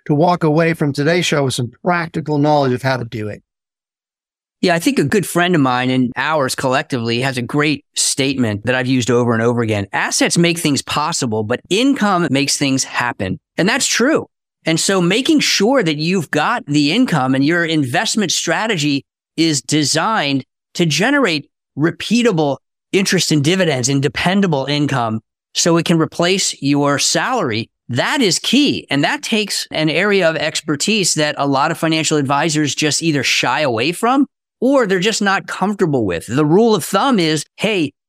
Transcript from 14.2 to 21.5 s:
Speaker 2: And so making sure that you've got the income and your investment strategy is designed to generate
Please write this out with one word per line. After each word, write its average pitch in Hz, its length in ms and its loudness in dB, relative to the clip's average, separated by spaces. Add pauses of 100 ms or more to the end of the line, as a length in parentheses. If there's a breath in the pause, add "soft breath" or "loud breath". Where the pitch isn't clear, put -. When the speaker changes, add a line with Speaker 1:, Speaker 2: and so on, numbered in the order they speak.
Speaker 2:
And 160 140 0
so 196 220 0
making 185 400 2
sure 240 420 0
that 160 140 -2
you've 165 340 -2
got 190 340 -2
the 147 260 2
income 160 440 0
and 135 100 2
your 170 180 2
investment 160 680 -2
strategy 160 760 -2 (320)
is 156 240 0
designed 151 800 0 (300)
to 175 140 0
generate 180 640 0 (260)